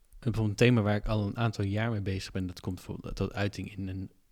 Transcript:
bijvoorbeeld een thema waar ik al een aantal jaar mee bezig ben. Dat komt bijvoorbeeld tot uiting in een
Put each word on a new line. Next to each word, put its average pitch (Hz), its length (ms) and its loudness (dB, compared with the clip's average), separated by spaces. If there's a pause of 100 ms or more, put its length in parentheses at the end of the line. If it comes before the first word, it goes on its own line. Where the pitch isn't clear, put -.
(200)
bijvoorbeeld 110 300 0
een 120 180 6
thema 120 140 6
waar 104 140 4
ik 104 100 -2
al 107 220 2
een 104 100 -6
aantal 113 280 0
jaar 107 260 0
mee 104 100 -2
bezig 95 300 -2
ben. 92 160 -2
Dat 87 120 -10
komt 92 160 -4
bijvoorbeeld - 400 -10
tot 98 180 -2
uiting 101 440 -4
in 98 100 -4
een 92 240 -6 (200)